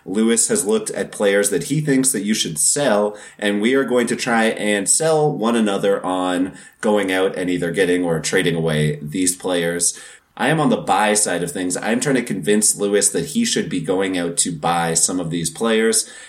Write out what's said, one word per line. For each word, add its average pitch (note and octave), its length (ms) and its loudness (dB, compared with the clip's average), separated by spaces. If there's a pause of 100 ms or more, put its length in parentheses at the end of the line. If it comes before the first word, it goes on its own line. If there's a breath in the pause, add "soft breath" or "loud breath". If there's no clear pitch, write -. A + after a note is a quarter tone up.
Lewis A2 420 2
has G2+ 180 0
looked G#2+ 260 0
at - 200 -6
players G2+ 400 2
that D#3 140 0
he D3+ 160 -2
thinks C3+ 320 2
that G2 100 -4
you G#2 120 0
should E2+ 260 -2
sell, G#2+ 580 2 (220 loud breath)
and G2+ 200 0
we A#2+ 140 2
are C3+ 80 2
going A#2+ 240 2
to B2+ 80 -2
try A2+ 300 0
and G#2 440 0
sell D3+ 480 2
one A2+ 200 0
another G2+ 500 0
on F#2 500 -2 (240 loud breath)
going G2+ 320 0
out F#2 240 0
and F2+ 140 -2
either F2 200 -2
getting F2+ 320 2
or E2 180 0
trading E2+ 340 0
away D2+ 480 0
these F#2 340 -2
players. F2 640 -2 (340 loud breath)
I A#2+ 140 0
am D#3+ 100 2
on C#3+ 120 2
the G#2 80 2
buy G#2 340 2
side F2+ 300 0
of E2+ 80 -4
things. F2+ 260 -4
I'm A#2 240 -2
trying C3+ 140 0
to A#2+ 80 2
convince G#2 520 2
Lewis G2+ 360 2
that E2 160 -2
he A#2 180 0
should G#2 240 0
be F2+ 140 -2
going F#2 340 0
out E2+ 220 -2
to E2 200 -2
buy E2 360 0
some F2+ 260 0
of E2 80 -4
these E2 220 -2
players. A2+ 600 0 (180 loud breath)